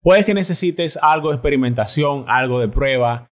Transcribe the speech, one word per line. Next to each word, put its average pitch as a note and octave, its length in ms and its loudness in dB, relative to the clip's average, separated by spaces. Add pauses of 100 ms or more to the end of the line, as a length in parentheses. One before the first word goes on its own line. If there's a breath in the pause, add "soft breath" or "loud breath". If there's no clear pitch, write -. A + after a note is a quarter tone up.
Puede G3 240 4
que G#3 80 0
necesites F3 680 -2
algo D#3 280 2
de D3 40 -2
experimentación, C3 920 -2
algo B2 320 0
de A2+ 80 0
prueba A#2+ 640 -2